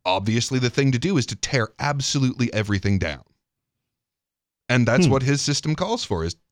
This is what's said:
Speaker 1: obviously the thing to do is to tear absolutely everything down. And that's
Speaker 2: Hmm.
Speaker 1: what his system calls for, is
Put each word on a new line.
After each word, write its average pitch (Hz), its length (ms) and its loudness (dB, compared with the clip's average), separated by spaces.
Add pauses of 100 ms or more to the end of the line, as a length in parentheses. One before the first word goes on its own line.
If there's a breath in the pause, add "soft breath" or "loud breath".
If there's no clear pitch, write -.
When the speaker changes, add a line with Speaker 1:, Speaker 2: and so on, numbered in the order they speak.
Speaker 1:
obviously 110 540 0
the 123 120 0
thing 135 200 2
to 123 80 2
do 180 180 0
is 123 100 0
to 104 100 -8
tear - 420 -2
absolutely 135 720 -2
everything 101 460 0
down. 76 240 -6 (1500)
And 123 200 4
that's 131 180 4
Speaker 2:
Hmm. 147 60 4
Speaker 1:
what 131 100 2
his 139 180 0
system 151 360 -2
calls 220 260 -4
for, 82 220 -4
is 85 100 -6 (180)